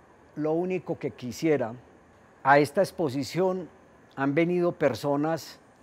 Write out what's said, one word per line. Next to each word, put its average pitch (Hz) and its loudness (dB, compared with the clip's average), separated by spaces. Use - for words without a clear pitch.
Lo 151 -2
único 175 -4
que 143 -6
quisiera, 123 -2
a 143 8
esta 151 0
exposición 170 -2
han 139 -2
venido 175 2
personas 147 -2